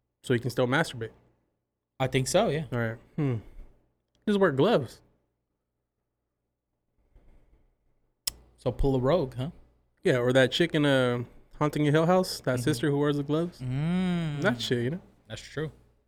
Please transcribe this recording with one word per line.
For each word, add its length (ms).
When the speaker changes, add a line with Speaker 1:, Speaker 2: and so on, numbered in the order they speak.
Speaker 1:
So 120
you 60
can 120
still 160
masturbate? 420
Speaker 2:
I 80
think 200
so, 220
yeah. 220
Speaker 1:
All 80
right. 180
Hmm. 200
Just 120
wear 120
gloves. 480
Speaker 2:
So 140
pull 240
a 40
rogue, 360
huh? 140
Speaker 1:
Yeah, 140
or 160
that 180
chick 240
in, 100
uh, 380
Haunting 300
a 40
Hill 140
House, 360
that 160
Speaker 2:
Mm-hmm. 60
Speaker 1:
sister 280
who 80
wears 180
the 60
gloves. 360
Speaker 2:
Mm. 840
Speaker 1:
That 200
shit, 220
you 80
know? 80
Speaker 2:
That's 140
true. 300